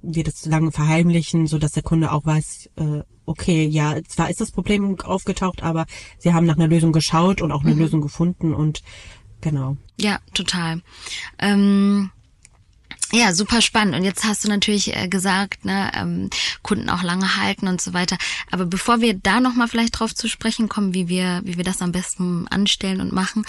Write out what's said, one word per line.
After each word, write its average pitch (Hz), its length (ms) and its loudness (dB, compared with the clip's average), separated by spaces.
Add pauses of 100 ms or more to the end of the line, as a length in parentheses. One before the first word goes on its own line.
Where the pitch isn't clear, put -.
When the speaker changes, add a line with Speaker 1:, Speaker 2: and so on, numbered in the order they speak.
Speaker 1:
wir 160 220 -2
das 151 120 -4
zu - 140 -6
lange 156 220 2
verheimlichen, 165 720 2
so 151 120 0
dass 151 140 0
der 151 120 -2
Kunde 165 260 2
auch 147 160 -2
weiß, - 500 -2
äh, 151 260 -2 (240)
okay, 160 400 2
ja, 151 280 2 (140)
zwar 170 220 -2
ist 175 100 -6
das 220 100 -4
Problem 196 500 -2
aufgetaucht, 185 640 -4
aber 165 240 -2 (320)
sie 170 160 4
haben 165 100 4
nach 156 120 4
einer 160 120 4
Lösung 165 240 4
geschaut 165 480 2
und 156 120 -2
auch 143 120 -2
eine 156 100 4
Speaker 2:
Mhm. 156 60 2
Speaker 1:
Lösung 156 200 2
gefunden 165 520 -2
und 151 300 -2 (600)
genau. 139 340 -2 (220)
Speaker 2:
Ja, 202 200 0 (160)
total. 170 480 -4 (560)
Ähm, 202 720 4 (1040)
ja, 220 200 4
super 214 300 2
spannend. 208 320 2
Und 160 80 0
jetzt 190 220 -2
hast 214 200 -2
du 214 40 0
natürlich, 202 480 0
äh, 202 120 -4
gesagt, 190 560 -2
ne, 196 300 -2
ähm, 180 360 -4 (320)
Kunden - 280 -2
auch 180 120 0
lange 185 340 0
halten 196 320 -2
und 180 120 0
so 180 140 -6
weiter. 180 220 0 (340)
Aber 185 160 -2
bevor 196 340 2
wir 226 140 2
da 196 260 0
nochmal 247 280 2
vielleicht 233 320 0
drauf 226 140 -2
zu - 140 -6
sprechen 220 400 -2
kommen, 196 260 0
wie 180 140 0
wir, 180 360 0
wie 180 120 -6
wir 175 80 -2
das 185 160 -2
am 175 120 -2
besten 180 560 -4
anstellen 196 520 0
und 190 120 -4
machen, 190 360 -2